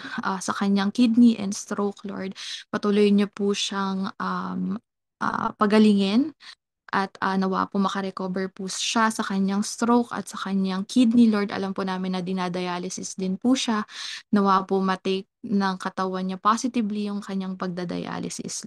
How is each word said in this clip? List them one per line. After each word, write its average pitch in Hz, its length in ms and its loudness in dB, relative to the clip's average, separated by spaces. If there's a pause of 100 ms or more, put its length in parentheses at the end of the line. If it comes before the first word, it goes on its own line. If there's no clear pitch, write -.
(240)
ah, 196 160 -4
sa - 160 -4
kanyang 196 320 2
kidney 240 480 6
and 196 160 -4
stroke, 202 560 -6
Lord. 196 240 -8 (400)
Patuloy 208 400 4
niyo 202 160 4
po 202 240 -2
siyang, 196 640 -4
um, 185 640 -4 (400)
ah, - 380 -2
pagalingin 214 720 4 (640)
at, 196 260 -2
ah, 190 160 0
nawa 190 320 0
po - 80 -6
makarecover 190 800 -2
po 190 160 -8
siya 220 420 2
sa - 80 -6
kanyang 196 460 0
stroke 240 500 2
at - 160 -8
sa 214 80 -10
kanyang 190 480 -2
kidney, 240 400 6
Lord. 208 240 2
Alam 196 240 -4
po 196 80 -4
namin 185 320 -4
na 180 80 -4
dinadialysis 180 960 -6
din 185 160 -2
po 247 160 2
siya. 226 320 0 (480)
Nawa 196 320 4
po 190 160 0
matake 190 480 -2 (160)
ng 196 320 0
katawan 185 480 -4
niya 190 160 -4
positively 208 680 0
yung 202 100 -6
kanyang 190 400 -6
pagdadialysis, 180 1080 -6